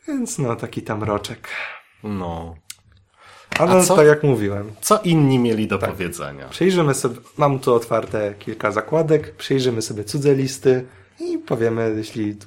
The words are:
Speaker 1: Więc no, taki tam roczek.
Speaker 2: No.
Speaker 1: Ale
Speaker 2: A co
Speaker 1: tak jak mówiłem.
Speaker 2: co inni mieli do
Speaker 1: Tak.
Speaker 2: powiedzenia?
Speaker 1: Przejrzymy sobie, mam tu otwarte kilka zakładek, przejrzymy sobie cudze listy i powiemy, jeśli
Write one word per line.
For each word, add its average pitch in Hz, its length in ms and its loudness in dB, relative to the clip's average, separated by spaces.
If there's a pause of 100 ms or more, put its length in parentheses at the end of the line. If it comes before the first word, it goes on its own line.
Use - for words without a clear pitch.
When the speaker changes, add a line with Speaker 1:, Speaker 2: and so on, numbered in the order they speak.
Speaker 1:
Więc 262 300 -6
no, 117 180 -2
taki 113 260 -10
tam 107 200 -6
roczek. 104 460 -4 (560)
Speaker 2:
No. 85 500 -8 (1040)
Speaker 1:
Ale 175 140 4
Speaker 2:
A 185 100 6
co 175 140 4
Speaker 1:
tak 151 100 8
jak 151 160 6
mówiłem. 104 480 0 (100)
Speaker 2:
co 214 200 2
inni 151 380 4
mieli 110 300 2
do 98 100 0
Speaker 1:
Tak. 104 120 -2
Speaker 2:
powiedzenia? 71 580 -8
Speaker 1:
Przejrzymy 170 460 2
sobie, 120 220 -2 (200)
mam 139 220 2
tu 135 160 2
otwarte 110 640 -2
kilka 110 340 -4
zakładek, 151 640 0
przejrzymy 127 460 -2
sobie 104 220 -8
cudze 143 300 2
listy 131 520 0 (340)
i 339 180 -4
powiemy, 113 580 -2
jeśli 107 400 -6 (100)